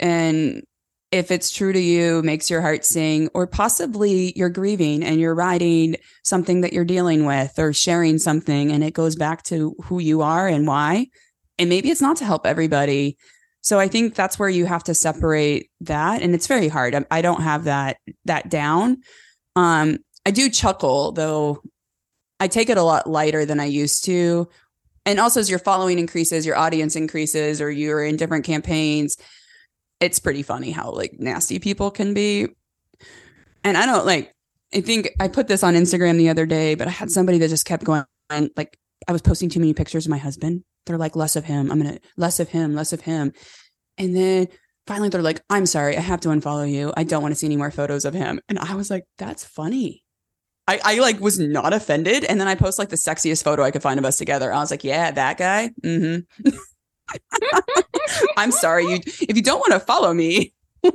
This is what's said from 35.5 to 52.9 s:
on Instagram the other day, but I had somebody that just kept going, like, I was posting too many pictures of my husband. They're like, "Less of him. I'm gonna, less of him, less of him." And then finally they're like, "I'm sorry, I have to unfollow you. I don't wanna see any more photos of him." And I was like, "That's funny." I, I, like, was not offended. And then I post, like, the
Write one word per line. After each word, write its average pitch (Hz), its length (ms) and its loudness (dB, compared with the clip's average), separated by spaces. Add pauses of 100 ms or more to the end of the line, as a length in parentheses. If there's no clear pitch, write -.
on 180 120 6
Instagram 175 440 4
the 165 100 6
other 160 180 2
day, 156 280 0
but 156 140 -4
I - 20 -4
had - 200 -8
somebody 180 280 4
that 160 100 4
just 160 160 -2
kept 170 200 -4
going, 151 200 0 (520)
like, - 220 -8 (300)
I 180 40 0
was 170 100 -2
posting 175 260 2
too 170 120 -2
many 156 120 4
pictures 156 320 -4
of 160 60 -2
my 147 80 -2
husband. 151 460 -6 (200)
They're 170 140 -6
like, 160 180 -4
"Less 156 200 -2
of 156 80 -4
him. 143 260 -2
I'm 151 100 0
gonna, 147 180 -4 (180)
less 175 240 0
of 170 80 -4
him, 160 260 -2
less 151 180 -4
of 160 100 -6
him." 156 300 -2 (640)
And 185 180 -2
then 185 340 2 (380)
finally 208 220 -2
they're 185 140 -2
like, 160 260 -2
"I'm 202 160 2
sorry, 147 320 0
I - 40 -2
have 175 220 -2
to 170 60 -2
unfollow 147 420 -2
you. 143 260 -4
I 160 80 -2
don't 160 180 -2
wanna 147 140 -2
see - 100 -4
any 151 100 0
more 143 140 -2
photos 143 340 -4
of 143 80 -4
him." 165 360 -4
And 202 100 -4
I 190 160 -8
was 202 160 -6
like, 185 140 -6 (120)
"That's - 280 -12
funny." 196 580 -6 (640)
I, 196 180 0
I, 214 140 2
like, 233 220 2
was 196 180 0
not 151 340 0
offended. 202 520 0
And 208 160 0
then 190 80 0
I 190 60 0
post, 190 240 0
like, 202 100 -4
the 165 80 -8